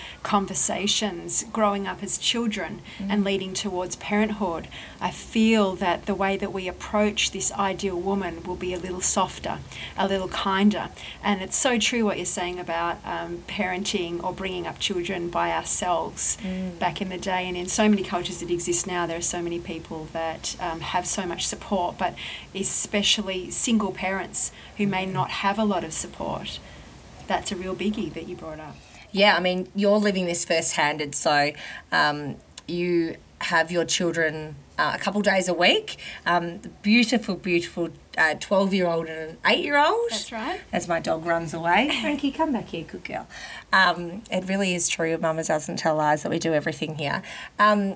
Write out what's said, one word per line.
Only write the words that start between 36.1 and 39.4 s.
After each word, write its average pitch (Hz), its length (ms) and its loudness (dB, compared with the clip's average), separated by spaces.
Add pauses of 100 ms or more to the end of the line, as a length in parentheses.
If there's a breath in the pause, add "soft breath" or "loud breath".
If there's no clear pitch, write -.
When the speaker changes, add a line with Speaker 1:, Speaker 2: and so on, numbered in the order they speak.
Speaker 2:
um, 170 320 2
the - 100 -14 (140)
beautiful, 226 520 4
beautiful, 170 540 0 (280)
uh, 156 220 4
twelve-year-old 185 680 2
and 160 240 -8
an 165 60 -14 (100)